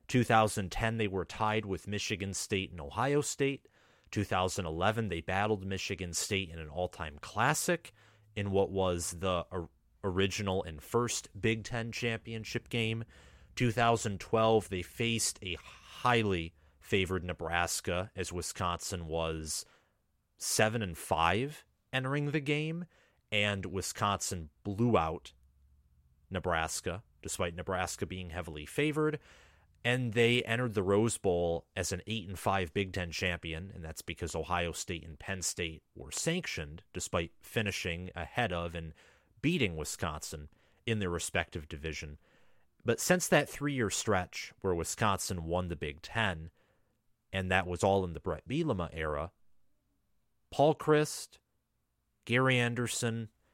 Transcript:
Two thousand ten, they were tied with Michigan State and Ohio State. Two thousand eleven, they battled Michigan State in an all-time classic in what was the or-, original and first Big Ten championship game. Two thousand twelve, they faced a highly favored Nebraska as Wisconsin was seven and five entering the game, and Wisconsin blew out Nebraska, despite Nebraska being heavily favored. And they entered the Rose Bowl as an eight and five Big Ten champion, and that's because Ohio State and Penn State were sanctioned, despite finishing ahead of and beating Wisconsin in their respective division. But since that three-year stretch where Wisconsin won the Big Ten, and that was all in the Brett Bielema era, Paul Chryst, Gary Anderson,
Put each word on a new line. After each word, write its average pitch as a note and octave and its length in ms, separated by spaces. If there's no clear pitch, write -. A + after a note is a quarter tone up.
Two B2 200
thousand A2 440
ten, A2+ 280
they A2 100
were F#2 160
tied G#2+ 420
with F#2+ 220
Michigan G2 460
State F#2+ 380
and E2+ 100
Ohio A#2+ 400
State. C#3 480
Two G#2 140
thousand F#2 400
eleven, G2+ 420
they E2+ 140
battled G2 440
Michigan F#2+ 460
State F#2+ 400
in E2 80
an D#2 80
all-time D#2 540
classic D3+ 720
in G2+ 160
what G2 180
was F#2 500
the F2+ 300
or-, F2+ 200
original F#2+ 640
and D#2+ 180
first - 460
Big A2 240
Ten A#2 300
championship A2+ 760
game. A2+ 380
Two B2 160
thousand A#2 480
twelve, A2+ 480
they F#2+ 140
faced A#2 600
a F2 220
highly G#2 880
favored F#2 420
Nebraska F2 880
as F#2 200
Wisconsin F2 720
was D#2+ 580
seven A2 440
and F2+ 160
five F#2+ 640
entering C#3 380
the D3+ 100
game, D#3 440
and G#2 360
Wisconsin F#2 840
blew G#2+ 320
out D#2+ 340
Nebraska, E2+ 720
despite F2 340
Nebraska F2+ 500
being F2+ 260
heavily D#2+ 340
favored. D3+ 520
And B2 280
they A#2+ 300
entered A#2 320
the G#2 60
Rose G2+ 360
Bowl F2 480
as F2 160
an F2+ 160
eight G#2+ 180
and F#2 140
five F#2+ 340
Big G2 200
Ten F2 180
champion, E2+ 640
and F2 80
that's D#2+ 180
because E2+ 320
Ohio F2 380
State E2 340
and D#2+ 140
Penn F#2+ 220
State E2 420
were - 160
sanctioned, E2+ 760
despite E2+ 480
finishing F#2 720
ahead F2+ 380
of E2+ 220
and E2 180
beating C3+ 340
Wisconsin D#2 720
in A2 140
their F#2+ 100
respective E2+ 580
division. D2+ 500
But A#2 160
since F3+ 260
that D3 220
three-year C3+ 400
stretch - 720
where F#2+ 120
Wisconsin F2+ 720
won F2 240
the E2+ 80
Big D#2 260
Ten, F2 480
and F#2 180
that F#2 160
was F2+ 160
all G2 220
in E2+ 80
the D2+ 80
Brett - 260
Bielema B2 460
era, D#2 380
Paul D3 260
Chryst, - 640
Gary B2+ 340
Anderson, A#2 720